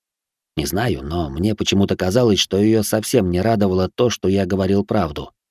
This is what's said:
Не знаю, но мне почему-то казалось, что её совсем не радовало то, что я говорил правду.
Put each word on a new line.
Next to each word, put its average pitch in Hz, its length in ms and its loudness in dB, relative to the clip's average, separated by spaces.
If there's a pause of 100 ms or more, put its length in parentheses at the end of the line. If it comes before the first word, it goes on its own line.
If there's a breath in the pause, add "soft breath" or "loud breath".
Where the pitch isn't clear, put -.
(560)
Не 71 120 -4
знаю, 90 340 -4
но 76 300 -6
мне 98 240 -2
почему-то 98 420 0
казалось, 101 420 2
что - 180 -2
её 107 260 2
совсем 107 480 0
не 90 100 0
радовало 98 480 2
то, 120 220 0
что - 160 -4
я 98 180 2
говорил 98 400 0
правду. 80 460 -4 (200)